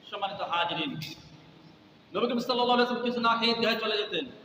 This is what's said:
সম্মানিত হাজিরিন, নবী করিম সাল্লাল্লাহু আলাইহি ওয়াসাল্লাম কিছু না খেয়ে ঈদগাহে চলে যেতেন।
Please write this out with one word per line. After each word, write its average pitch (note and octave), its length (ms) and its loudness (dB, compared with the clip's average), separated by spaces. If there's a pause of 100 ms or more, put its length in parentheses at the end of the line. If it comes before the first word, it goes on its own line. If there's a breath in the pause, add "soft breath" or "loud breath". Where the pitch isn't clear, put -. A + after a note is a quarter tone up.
(120)
সম্মানিত G3 300 -6
হাজিরিন, D#3+ 500 -2 (1200)
নবী A3 100 2
করিম A#3+ 140 0
সাল্লাল্লাহু A#3+ 420 4
আলাইহি B3 120 2
ওয়াসাল্লাম A#3 120 -4
কিছু A#3 140 0
না A#3 160 4
খেয়ে A3+ 160 2
ঈদগাহে A3 280 2
চলে G#3+ 180 -2
যেতেন। E3+ 280 -4 (200)